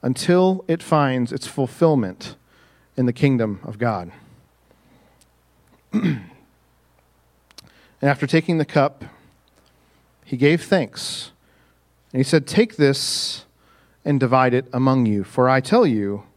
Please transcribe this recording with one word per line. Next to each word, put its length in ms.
until 640
it 160
finds 480
its 160
fulfillment 880
in 100
the 60
kingdom 500
of 160
God." 320
<clears throat> 20
And 260
after 160
taking 320
the 60
cup, 400
he 120
gave 280
thanks, 680
and 60
he 60
said, 240
"Take 260
this 680
and 140
divide 360
it 180
among 340
you. 160
For 260
I 120
tell 260
you 380